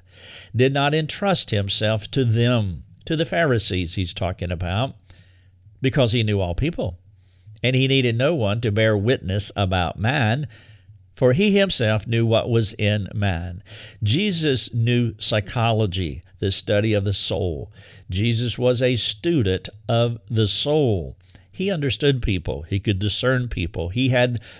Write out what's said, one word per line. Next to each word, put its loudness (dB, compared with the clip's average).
did 4
not 0
entrust -2
himself -2
to 0
them," 0
to -4
the 0
Pharisees 0
he's -4
talking -4
about, -4
"because 2
he 2
knew 2
all -2
people, -4
and 2
he 4
needed 4
no 2
one 0
to 0
bear 4
witness 0
about -2
man, 0
for 4
he 4
himself 2
knew 0
what 2
was 2
in -2
man." -4
Jesus 0
knew 2
psychology, 0
the 0
study 0
of 2
the 0
soul. -4
Jesus -2
was 2
a 2
student 0
of 0
the 2
soul. 0
He -4
understood 0
people. -2
He -2
could 0
discern 0
people. -4
He 0
had 2